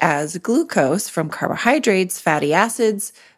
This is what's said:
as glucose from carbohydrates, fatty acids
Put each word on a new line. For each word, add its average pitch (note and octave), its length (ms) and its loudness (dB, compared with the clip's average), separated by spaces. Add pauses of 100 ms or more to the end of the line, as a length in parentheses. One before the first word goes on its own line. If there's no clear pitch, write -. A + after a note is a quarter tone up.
as D3+ 380 0
glucose G3 680 0
from D#3+ 220 -4
carbohydrates, F#3+ 880 0
fatty D3+ 340 0
acids G#3+ 600 0 (240)